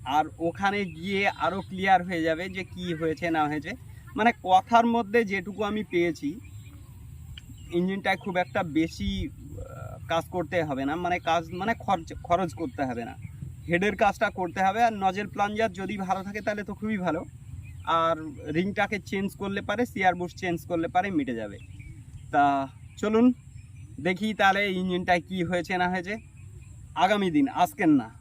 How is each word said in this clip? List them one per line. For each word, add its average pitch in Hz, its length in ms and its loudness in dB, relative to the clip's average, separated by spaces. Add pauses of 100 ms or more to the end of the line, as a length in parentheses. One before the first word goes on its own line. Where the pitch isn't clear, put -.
আর 147 200 2 (140)
ওখানে 196 460 0
গিয়ে 190 440 -2
আরও 175 320 -2
ক্লিয়ার 185 440 4
হয়ে 175 180 -2
যাবে 160 260 0
যে 185 160 -8
কি 180 300 -4
হয়েছে 160 360 -2
না 156 160 2
হয়েছে। 151 240 -4 (460)
মানে, 220 160 4 (100)
কথার 190 440 8
মধ্যে 233 380 2
যেটুকু 196 380 -4
আমি 208 220 -2
পেয়েছি, 170 560 0 (1300)
ইঞ্জিনটায় 190 440 0
খুব 185 200 -4
একটা 180 260 0
বেশি, 170 640 0
আহ, - 800 -12
কাজ 165 240 0
করতে 180 320 0
হবে 135 220 -2
না, 147 120 0
মানে, 175 220 0
কাজ, 165 340 2
মানে, 190 260 -2
খরচ, 175 340 -2 (100)
খরচ 175 320 2
করতে 139 300 -4
হবে 120 200 -4
না, 107 120 -12 (520)
হেডের 185 280 2
কাজটা 208 340 2
করতে 185 340 -2
হবে। 196 180 4
আর 226 100 6
নজেল 196 340 0
প্লাঞ্জার 208 460 0
যদি 190 240 -6
ভালো 190 260 -2
থাকে 202 180 -8
তাহলে 208 240 -4
তো 208 100 -8
খুবই 214 240 -4
ভালো, 175 260 0 (600)
আর 165 320 2 (360)
রিংটাকে 202 460 0
চেঞ্জ 196 380 -4
করলে 196 260 -4
পারে, 214 240 0
সিয়ার 185 280 4
বুশ 175 200 -6
চেঞ্জ 175 320 -4
করলে 165 220 -2
পারে 185 220 2
মিটে 139 240 0
যাবে। 107 240 -8 (720)
তা 143 380 4 (280)
চলুন 220 360 6 (680)
দেখি 185 340 -2
তাহলে 196 380 4
ইঞ্জিনটায় 180 480 2
কি 185 240 -4
হয়েছে 175 340 -2
না 180 100 2
হয়েছে 185 280 -4 (760)
আগামী 190 360 4
দিন, 147 180 4
আজকের 175 400 2
না। 135 220 6 (100)